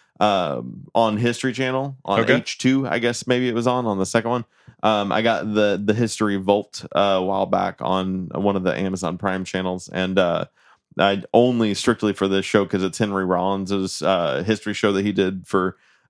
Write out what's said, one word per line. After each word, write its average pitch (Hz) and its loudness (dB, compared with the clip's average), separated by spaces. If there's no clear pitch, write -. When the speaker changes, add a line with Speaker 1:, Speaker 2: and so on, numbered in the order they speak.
Speaker 1:
um, 85 0
on 110 2
History 120 -2
Channel 131 -4
on 101 0
Speaker 2:
Okay. - 4
Speaker 1:
H - -6
two, 135 2
I 87 -2
guess 120 -2
maybe 127 2
it 113 -2
was 117 0
on, 123 0
on 101 0
the 95 0
second 113 0
one. 120 -2
Um, 104 0
I 110 0
got 107 0
the, 104 2
the 104 0
History 110 0
Vault, 101 0
uh, - 2
a 92 0
while 95 0
back 95 -2
on 92 -2
one 101 0
of 92 -2
the 80 0
Amazon 92 -4
Prime 92 -2
channels, 92 -6
and, 92 -2
uh, 82 2
I 101 2
only 117 4
strictly 107 0
for 98 0
this 98 0
show 101 2
'cause 95 -2
it's 92 -4
Henry 98 0
Rollins's, 95 -2
uh, 82 0
history 104 -2
show 104 0
that 98 0
he 104 -2
did 95 -2
for 92 0